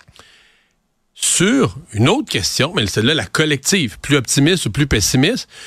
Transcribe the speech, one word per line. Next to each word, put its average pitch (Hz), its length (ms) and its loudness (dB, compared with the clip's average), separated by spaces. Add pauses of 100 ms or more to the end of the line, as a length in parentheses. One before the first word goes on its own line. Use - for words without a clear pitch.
(1160)
Sur 202 600 0 (180)
une 107 140 2
autre 240 220 0
question, 123 460 -2
mais 117 100 0
celle-là, 143 300 0
la 113 100 -4
collective, 151 760 -2
plus - 160 0
optimiste 143 520 2
ou - 20 -2
plus 135 160 0
pessimiste, 135 640 0 (180)